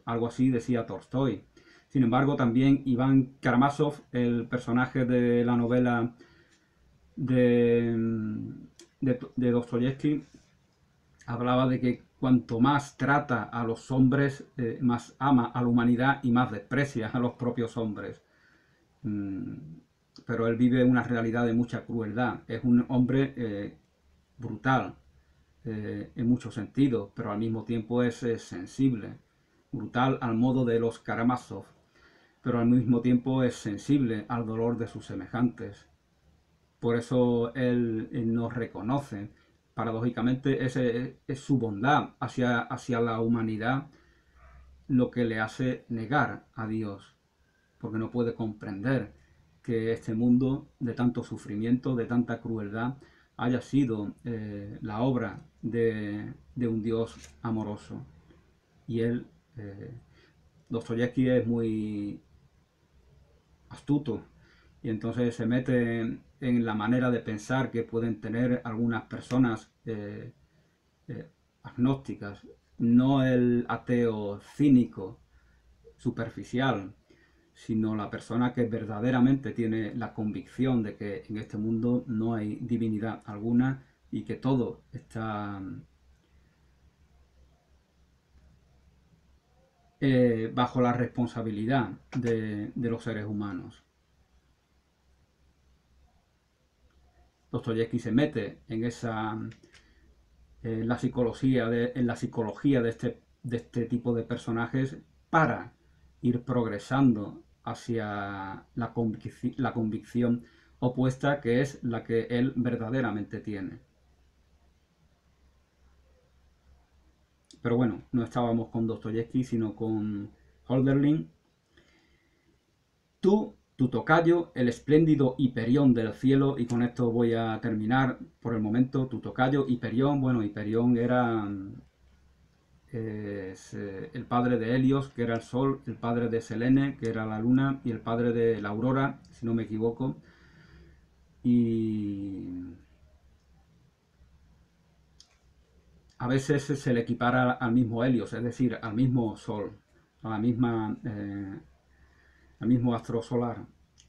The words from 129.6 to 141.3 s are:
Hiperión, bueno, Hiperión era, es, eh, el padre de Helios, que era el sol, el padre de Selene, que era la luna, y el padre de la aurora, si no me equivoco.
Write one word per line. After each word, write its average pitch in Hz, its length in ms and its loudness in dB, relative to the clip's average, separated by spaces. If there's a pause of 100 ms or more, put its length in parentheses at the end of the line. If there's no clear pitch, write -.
Hiperión, 123 540 0
bueno, 123 220 2
Hiperión 110 540 2
era, 117 520 2 (1500)
es, 104 800 -8
eh, 101 400 -10
el 120 120 -10
padre 123 320 2
de 113 180 0
Helios, 135 340 2
que 120 140 -4
era 113 120 0
el 113 60 -4
sol, 135 440 -2
el 110 100 -8
padre 120 340 -2
de 113 120 0
Selene, 131 560 2
que 113 120 -4
era 110 160 -4
la 110 140 -4
luna, 135 440 2
y 120 80 -2
el 110 80 -6
padre 117 320 0
de 113 300 2
la 104 80 -4
aurora, 131 500 0 (120)
si - 140 -12
no 113 80 0
me 113 100 0
equivoco. 117 540 -2 (1300)